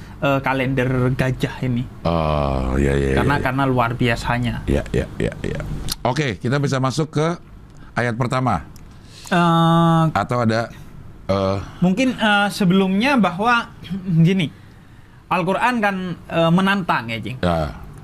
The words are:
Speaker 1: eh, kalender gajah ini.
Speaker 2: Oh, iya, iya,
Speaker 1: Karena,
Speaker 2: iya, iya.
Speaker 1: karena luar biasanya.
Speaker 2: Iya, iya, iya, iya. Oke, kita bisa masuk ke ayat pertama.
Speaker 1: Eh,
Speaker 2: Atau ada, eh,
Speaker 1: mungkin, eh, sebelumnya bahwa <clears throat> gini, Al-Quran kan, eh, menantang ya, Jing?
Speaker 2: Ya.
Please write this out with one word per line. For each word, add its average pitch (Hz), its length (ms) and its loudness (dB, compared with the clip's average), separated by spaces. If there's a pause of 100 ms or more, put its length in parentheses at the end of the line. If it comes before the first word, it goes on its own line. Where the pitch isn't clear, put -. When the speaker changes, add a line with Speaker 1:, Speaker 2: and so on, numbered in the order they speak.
(180)
Speaker 1:
eh, 139 200 2
kalender 131 500 0 (220)
gajah 127 520 -2
ini. 127 200 -2 (200)
Speaker 2:
Oh, 73 760 0
iya, 69 160 2
iya, 69 240 2
Speaker 1:
Karena, 123 180 2
Speaker 2:
iya, 139 60 -2
iya. - 40 -4
Speaker 1:
karena 135 200 0
luar 123 280 2
biasanya. 120 640 -2 (100)
Speaker 2:
Iya, 71 180 0 (100)
iya, 65 140 0 (100)
iya, 57 240 -2
iya. - 200 -6 (420)
Oke, 120 340 0
kita 127 220 -2
bisa 139 180 0
masuk 131 360 -2
ke 147 140 0 (680)
ayat 117 200 -2
pertama. 127 520 -2 (580)
Speaker 1:
Eh, 165 800 4 (100)
Speaker 2:
Atau 110 280 0
ada, 113 320 0 (540)
eh, 98 320 0 (200)
Speaker 1:
mungkin, 208 360 2
eh, 208 340 2
sebelumnya 196 680 2
bahwa 220 540 0 (180)
<clears throat> 180 360 2
gini, 185 260 2 (800)
Al-Quran 185 500 0
kan, 202 180 0 (300)
eh, 165 240 2
menantang 180 560 2
ya, 117 120 -6
Jing? 113 200 -8
Speaker 2:
Ya. 80 380 0 (280)